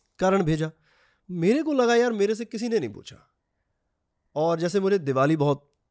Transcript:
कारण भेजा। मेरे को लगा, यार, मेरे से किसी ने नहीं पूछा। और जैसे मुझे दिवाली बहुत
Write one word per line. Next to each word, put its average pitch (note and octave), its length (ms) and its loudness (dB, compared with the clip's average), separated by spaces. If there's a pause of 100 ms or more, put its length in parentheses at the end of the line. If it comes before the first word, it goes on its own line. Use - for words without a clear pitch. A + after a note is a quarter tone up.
(180)
कारण F#3+ 240 2
भेजा। D#3 280 -2 (600)
मेरे F#3 320 0
को D4+ 100 -2
लगा, A#3+ 220 2
यार, A#3+ 180 2
मेरे G#3 220 0
से A3+ 100 -10
किसी A3+ 240 -8
ने A3+ 100 0
नहीं A#2+ 120 -6
पूछा। - 440 -20 (1000)
और E3 240 0
जैसे F3 220 0
मुझे F#3+ 180 2
दिवाली C#3 380 2
बहुत C#3+ 380 -2 (160)